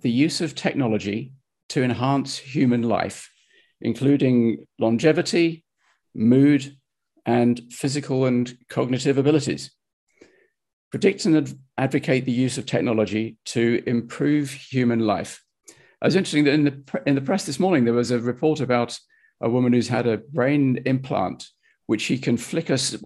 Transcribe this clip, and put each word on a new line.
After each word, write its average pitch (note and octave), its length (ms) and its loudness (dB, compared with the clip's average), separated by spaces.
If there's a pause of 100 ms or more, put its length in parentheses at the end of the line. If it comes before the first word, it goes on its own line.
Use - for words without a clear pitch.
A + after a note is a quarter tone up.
the B2+ 100 0
use D3+ 320 0
of D3+ 120 -6
technology A2+ 800 -4 (380)
to C#3+ 120 0
enhance B2+ 540 -2
human B2+ 460 0
life, G2+ 480 -4 (500)
including B2+ 840 0 (120)
longevity, D#3+ 840 0 (500)
mood, C3+ 640 4 (480)
and A#2+ 360 2 (100)
physical C3+ 540 -2
and B2 340 -2 (100)
cognitive C3 480 0
abilities. C3+ 540 0 (1200)
Predict F#3+ 340 0
and D#3 120 4
ad-, C#3+ 220 -2 (200)
advocate C3 460 0
the B2+ 80 -2
use B2+ 260 0
of A2+ 80 -8
technology A2 800 -2
to A#2 420 0
improve C#3 640 -2
human B2 480 -2
life. G#2 420 -2 (640)
I - 40 0
was C3 100 2
interested D3+ 300 2
that C#3 80 4
in D3+ 100 4
the C#3+ 80 2
pre-, C3+ 340 -10
in C#3+ 80 2
the C3+ 60 0
press F#3 260 -2
this C#3+ 140 -6
morning, F3 240 4
there A#2 100 2
was A#2+ 160 0
a B2 80 0
report B2 400 -2
about A#2+ 400 -2 (420)
a A2+ 80 -2
woman B2 240 2
who's A#2+ 140 4
had A#2+ 220 0
a A2 80 2
brain C3+ 680 0
implant, C3 640 -2 (400)
which A2 140 0
she - 180 -2
can B2 180 0
flick - 340 -4
a - 20 2
s-, - 340 -2